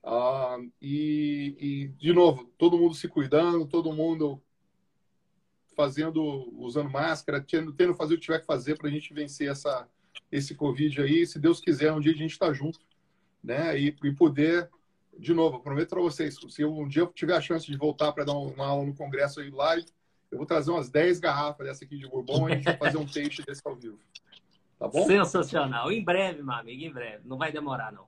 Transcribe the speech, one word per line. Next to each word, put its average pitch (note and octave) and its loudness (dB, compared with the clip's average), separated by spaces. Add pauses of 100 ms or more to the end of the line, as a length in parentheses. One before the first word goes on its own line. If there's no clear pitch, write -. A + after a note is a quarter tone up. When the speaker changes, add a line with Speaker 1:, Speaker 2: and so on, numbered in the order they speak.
Speaker 1:
Ah, B2+ 0 (240)
e, D3 -2
e, C#3 -4 (100)
de E3 2
novo, E3 6 (120)
todo F3 6
mundo E3+ 4
se D#3 -8
cuidando, D#3 2
todo D#3+ 0
mundo D#3 -2 (1300)
fazendo, D3+ 0 (360)
usando B2+ -4
máscara, C#3+ -2
tendo, D#3+ -2
tendo F3 4
fazer D#3+ 0
o E3 2
que D#3+ -10
tiver D#3+ 0
que - -10
fazer D3 -2
pra D3+ -6
gente D3+ -8
vencer D3 -6
essa, C#3 -4 (440)
esse C#3 -4
covid C#3+ 0
aí. D#3+ 4
Se D#3 -10
Deus E3 4
quiser, D#3 2
um D#3 -2
dia D3+ 4
a D3+ -2
gente D#3 -6
tá E3 2
junto, C#3+ -6 (640)
né? C#3+ -2
E, D3 2
e C#3 2
poder, D#3+ 4 (480)
de D3 0
novo, D#3+ 4
eu A#2+ -12
prometo D3 -2
pra F3+ -2
vocês, D#3 -2 (120)
se - -6
eu, D3+ 0
um D3 -6
dia C#3+ 2
eu F3 2
tiver E3+ -2
a D#3 2
chance D#3+ -2
de C#3+ -8
voltar D3 0
pra C#3+ -4
dar C#3+ 0
um, C#3 -4
uma C3+ -6
aula C#3+ 0
no C#3 -6
congresso C#3+ -4
aí C#3+ -10
live, D#3 0 (460)
eu - -8
vou C#3 -6
trazer D#3 2
umas C#3+ -2
dez E3+ 4
garrafas D3 -2
dessa C#3 -12
aqui C#3+ -14
de C3+ -14
Bourbon C3+ 0
e D#3+ 2
a - 2
gente C3+ -4
vai E3+ 2
fazer D3 0
um D3+ -2
taste D3 -6
desse C#3 -2
ao C#3 -6
vivo. A2+ -16 (760)
Tá A2+ -6
bom? D#3+ 2
Speaker 2:
Sensacional. D#3+ 2
Em A3 -2
breve, F3 0
meu C3 -6
amigo, A#2 -10
em D#3+ -12
breve. A#2+ -12
Não C3 -10
vai D#3 -4
demorar, C3 -6
não. G2 -20